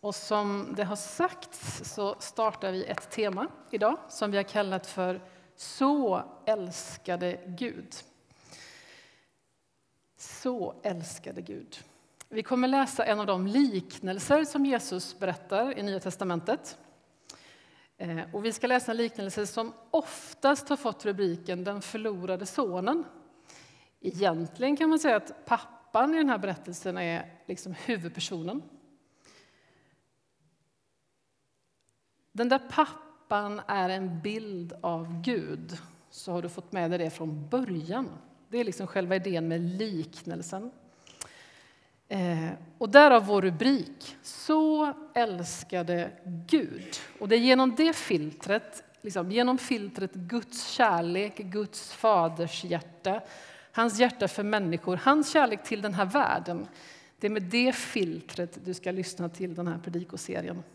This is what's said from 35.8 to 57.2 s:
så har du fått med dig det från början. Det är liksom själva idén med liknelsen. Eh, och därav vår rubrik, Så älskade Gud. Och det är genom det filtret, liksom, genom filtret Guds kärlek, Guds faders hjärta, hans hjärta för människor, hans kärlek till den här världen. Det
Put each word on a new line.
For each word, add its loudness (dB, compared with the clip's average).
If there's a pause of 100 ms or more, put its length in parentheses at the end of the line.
så -10
har -2
du -6
fått -12
med 0
dig 0
det -2
från -8
början. -2 (400)
Det -4
är 2
liksom -6
själva 0
idén 0
med 0
liknelsen. -6 (1400)
Eh, 0 (280)
och -2
därav 12
vår 4
rubrik, 0
Så 2 (220)
älskade -2 (140)
Gud. -2 (240)
Och -6
det 6
är 8
genom 6
det 4
filtret, -2 (180)
liksom, -4
genom 4
filtret -4
Guds -6
kärlek, 2
Guds -8
faders 2
hjärta, -4 (520)
hans 2
hjärta 4
för -4
människor, 0
hans 6
kärlek 4
till -4
den -2
här 2
världen. 0 (500)
Det -4